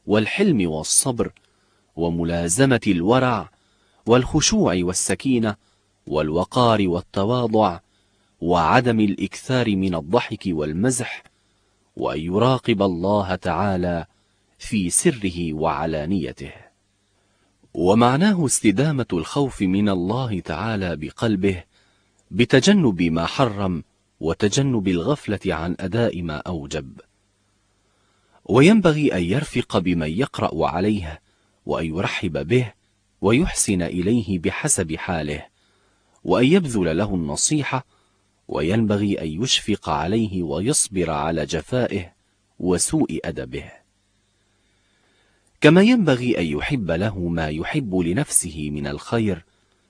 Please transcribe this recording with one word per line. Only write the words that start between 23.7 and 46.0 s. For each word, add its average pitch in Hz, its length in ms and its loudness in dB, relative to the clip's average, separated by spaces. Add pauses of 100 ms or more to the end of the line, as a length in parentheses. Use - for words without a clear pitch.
وتجنب 104 680 0
الغفلة 95 580 -2
عن 85 340 -2
أداء 95 420 -2
ما 78 140 -6
أوجب. 71 640 -8 (1400)
وينبغي 151 680 6
أن 90 80 0
يرفق 113 560 -2
بمن 85 320 0
يقرأ 82 580 -2
عليه، 90 520 -2 (460)
وأن 82 200 -4
يرحب 80 640 -4
به، 120 240 0 (480)
ويحسن 107 600 0
إليه 92 560 -2
بحسب 87 560 -2
حاله، 76 520 -6 (800)
وأن 104 220 4
يبذل 117 500 2
له 101 180 0
النصيحة، 127 720 -2 (640)
وينبغي 101 720 0
أن 82 220 -6
يشفق - 460 -2
عليه 92 540 -2
ويصبر 87 680 -2
على 76 360 -2
جفائه 95 680 -4 (460)
وسوء 90 680 0
أدبه، 131 460 -10 (1900)
كما 165 220 8
ينبغي 151 560 4